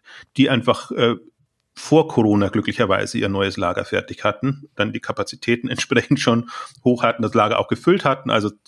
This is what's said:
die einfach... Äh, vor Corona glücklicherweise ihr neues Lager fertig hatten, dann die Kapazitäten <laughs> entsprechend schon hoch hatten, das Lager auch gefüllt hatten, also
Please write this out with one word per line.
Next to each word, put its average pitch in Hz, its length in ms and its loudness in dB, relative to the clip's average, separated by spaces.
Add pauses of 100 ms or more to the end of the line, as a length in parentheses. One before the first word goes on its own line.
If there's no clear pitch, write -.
(380)
die 135 100 4
einfach... 120 440 0
Äh, 117 240 0 (600)
vor 156 300 2
Corona 104 440 2
glücklicherweise 101 680 -2
ihr 104 100 -2
neues 98 280 -2
Lager 95 280 -4
fertig - 380 -6
hatten, 139 540 -4
dann 104 160 -2
die 113 80 -8
Kapazitäten 117 680 -4
<laughs> - 0 -
entsprechend - 520 0
schon 117 280 0 (360)
hoch 123 180 2
hatten, 117 220 0
das 113 100 -2
Lager 110 240 4
auch 104 80 -2
gefüllt 175 380 0
hatten, 135 260 0
also 107 220 0 (140)